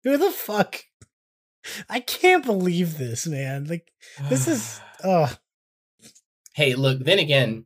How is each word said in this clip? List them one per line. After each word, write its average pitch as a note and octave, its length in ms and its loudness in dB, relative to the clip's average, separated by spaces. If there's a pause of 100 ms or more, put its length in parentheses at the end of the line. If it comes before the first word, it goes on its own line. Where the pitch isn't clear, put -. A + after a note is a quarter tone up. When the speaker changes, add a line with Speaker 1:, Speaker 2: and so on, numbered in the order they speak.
Speaker 1:
who C#4 140 2
the F4 140 2
fuck? - 520 -4 (1040)
I B3 100 -4
can't F4 460 2
believe F3+ 520 0
this, A#2+ 300 -6
man. C#3 380 -6
Like, E3 260 -10 (380)
this C4 180 0
is, C#4 320 -4 (120)
Speaker 2:
<sighs> - 120 -20
Speaker 1:
uh E3 320 2 (1160)
Speaker 2:
Hey, C#3 220 2
look, C3+ 300 2
then D3+ 120 4
again C3+ 480 2